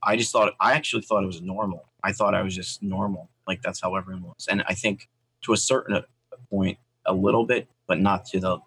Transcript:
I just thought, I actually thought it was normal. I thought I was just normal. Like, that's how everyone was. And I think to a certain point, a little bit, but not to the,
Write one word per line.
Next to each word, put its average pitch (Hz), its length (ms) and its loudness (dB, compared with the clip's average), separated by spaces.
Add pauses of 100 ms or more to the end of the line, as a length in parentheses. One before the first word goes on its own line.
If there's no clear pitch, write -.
I 107 140 2
just 113 160 0
thought, 107 280 4
I 113 140 6
actually 135 280 -2
thought 104 200 0
it 95 40 0
was 87 140 -6
normal. 95 460 -6 (160)
I 98 100 0
thought 101 220 2
I 92 80 2
was 95 120 -4
just - 280 -10
normal. 98 460 -4 (180)
Like, 92 160 -6
that's 90 180 -6
how 92 140 -4
everyone 92 300 -6
was. - 260 -16
And 98 180 0
I 95 60 0
think 101 340 -4 (340)
to 117 100 0
a 110 40 4
certain 104 460 0 (480)
point, 95 280 0 (280)
a 95 80 2
little 110 320 4
bit, 120 200 0 (200)
but 87 140 2
not 98 260 2
to 95 140 -2
the, 92 260 0